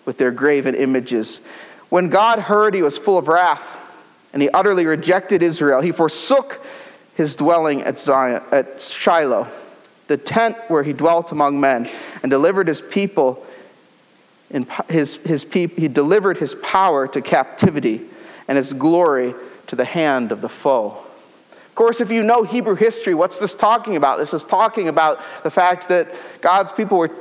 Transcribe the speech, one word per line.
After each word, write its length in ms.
with 140
their 120
graven 440
images. 680
When 220
God 300
heard, 340
he 80
was 160
full 180
of 120
wrath, 460
and 80
he 80
utterly 340
rejected 580
Israel. 380
He 120
forsook 680
his 220
dwelling 460
at 160
Zion, 440
at 300
Shiloh, 680
the 100
tent 380
where 140
he 100
dwelt 400
among 260
men, 300
and 80
delivered 380
his 140
people 600
in 140
po-, 240
his, 280
his 280
peop-, 340
he 100
delivered 500
his 160
power 540
to 120
captivity 800
and 100
his 160
glory 640
to 100
the 80
hand 480
of 80
the 80
foe." 480
Of 220
course, 260
if 100
you 120
know 200
Hebrew 320
history, 400
what's 240
this 160
talking 420
about? 220
This 160
is 100
talking 440
about 320
the 60
fact 400
that 180
God's 320
people 260
were 100